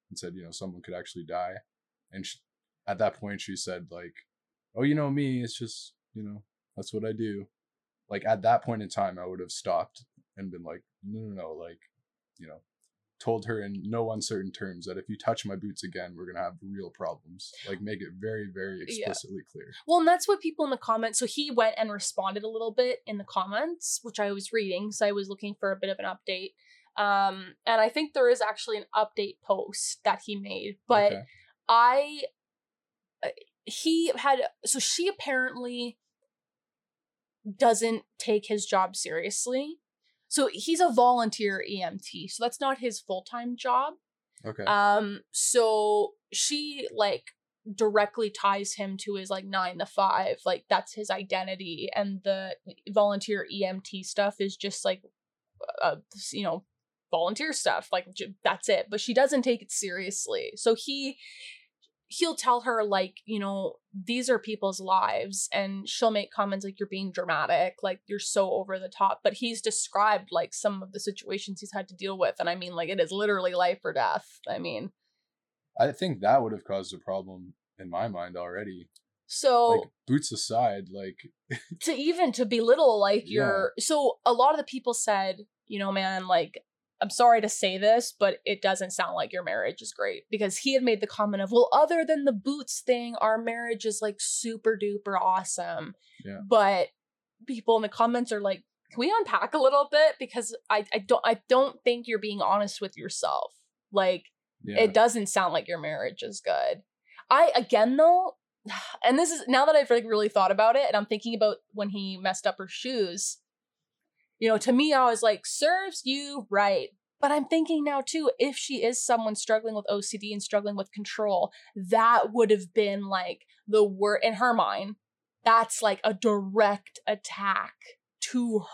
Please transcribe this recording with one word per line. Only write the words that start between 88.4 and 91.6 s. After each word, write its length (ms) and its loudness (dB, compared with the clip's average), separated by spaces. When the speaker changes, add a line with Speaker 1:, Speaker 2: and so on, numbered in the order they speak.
Speaker 2:
it 180 -2
doesn't 300 0
sound 240 -2
like 160 -2
your 100 -6
marriage 400 -4
is 100 -12
great," 380 -4
because 280 -2
he 160 2
had 100 2
made 160 2
the 80 -2
comment 340 -2
of, 80 -4
"Well, 220 8